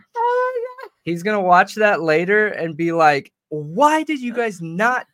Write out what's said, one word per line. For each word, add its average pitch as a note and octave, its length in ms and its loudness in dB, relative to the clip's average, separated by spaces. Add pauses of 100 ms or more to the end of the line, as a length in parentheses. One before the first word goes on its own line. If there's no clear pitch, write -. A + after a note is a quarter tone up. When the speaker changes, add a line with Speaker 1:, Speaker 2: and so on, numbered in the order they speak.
Speaker 1:
<laughs> - 40 -20 (100)
Oh B4 380 0
my B4+ 340 -10
God. - 40 -20 (120)
Speaker 2:
He's E3+ 200 -6
gonna G#3 180 -2
watch F3+ 340 4
that G#3 260 2
later F3+ 480 2
and E3 280 -8
be E3+ 140 0
like, D3+ 400 2 (180)
"Why A3 540 0
did D#4 180 -6
you A#3+ 120 -6
guys A3 280 -4
not G#3 520 -2